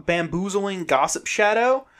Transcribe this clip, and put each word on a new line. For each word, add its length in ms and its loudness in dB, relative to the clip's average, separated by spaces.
Bamboozling 800 -2
Gossip 420 0
Shadow. 600 2